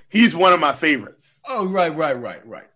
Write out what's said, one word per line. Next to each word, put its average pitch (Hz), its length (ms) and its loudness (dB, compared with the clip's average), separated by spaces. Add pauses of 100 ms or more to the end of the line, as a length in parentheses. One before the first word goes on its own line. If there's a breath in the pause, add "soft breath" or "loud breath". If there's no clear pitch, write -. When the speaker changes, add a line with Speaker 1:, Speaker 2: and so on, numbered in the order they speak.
(100)
Speaker 1:
he's 214 260 2
one 180 160 4
of 175 80 2
my 143 140 0
favorites. - 760 -6
Speaker 2:
Oh, 226 160 -6
right, 180 320 -2
right, 143 240 -4
right, 98 260 -14
right. 110 300 -20